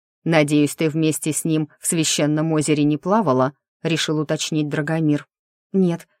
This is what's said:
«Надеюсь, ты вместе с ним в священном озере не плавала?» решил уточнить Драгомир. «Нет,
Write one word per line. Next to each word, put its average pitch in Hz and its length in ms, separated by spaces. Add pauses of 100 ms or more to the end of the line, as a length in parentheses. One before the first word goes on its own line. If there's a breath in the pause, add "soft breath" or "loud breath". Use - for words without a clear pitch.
(240)
«Надеюсь, 151 520
ты 160 140
вместе 156 440
с - 100
ним 156 240 (120 soft breath)
в - 80
священном 156 680
озере 151 320
не 151 100
плавала?» 147 580 (300)
решил 160 360
уточнить 151 500
Драгомир. 151 580 (460)
«Нет, 175 340 (120)